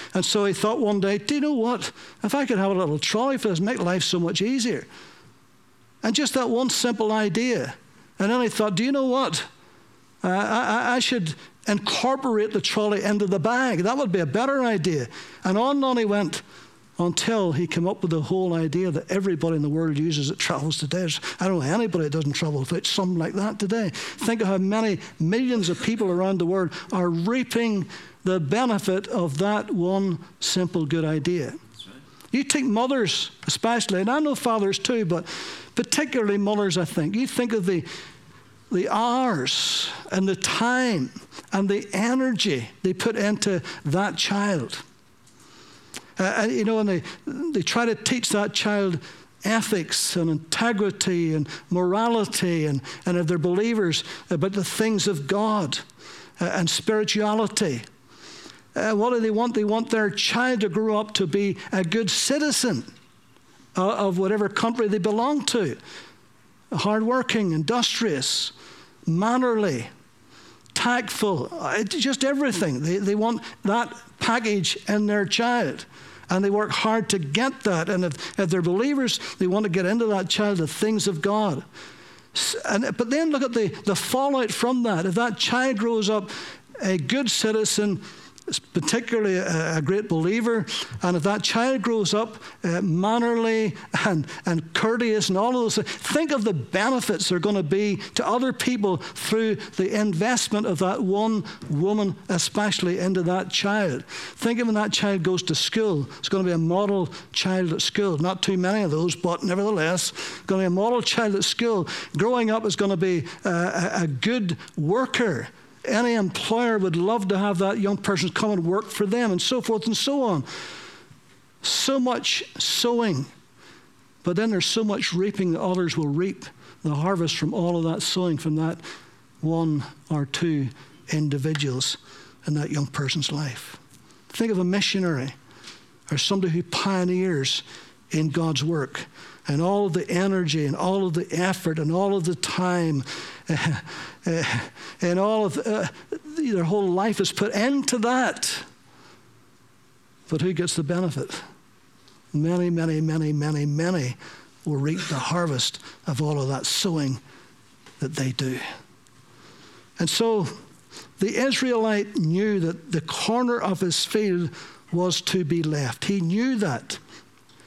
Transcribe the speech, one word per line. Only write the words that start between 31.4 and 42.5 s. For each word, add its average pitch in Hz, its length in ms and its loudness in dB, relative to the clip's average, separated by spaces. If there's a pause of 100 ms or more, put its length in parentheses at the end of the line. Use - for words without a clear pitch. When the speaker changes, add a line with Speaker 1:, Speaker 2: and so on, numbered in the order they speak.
Speaker 2:
That's - 360 -16
right. - 80 -18 (360)
Speaker 1:
You 262 120 2
take 277 220 2
mothers 240 640 2 (160)
especially, 214 540 2
and 208 80 0
I 277 100 2
know 294 160 2
fathers 208 420 0
too, 233 280 0
but 170 200 -2 (500)
particularly 233 600 0
mothers, 202 400 0
I 180 60 2
think. 156 320 -2
You 254 120 0
think 233 260 -2
of 202 120 0
the, 180 200 0 (880)
the 185 160 0
hours 233 1000 0 (220)
and 190 160 2
the 190 80 0
time 233 800 0 (400)
and 196 160 2
the 202 240 -2
energy 220 720 0 (160)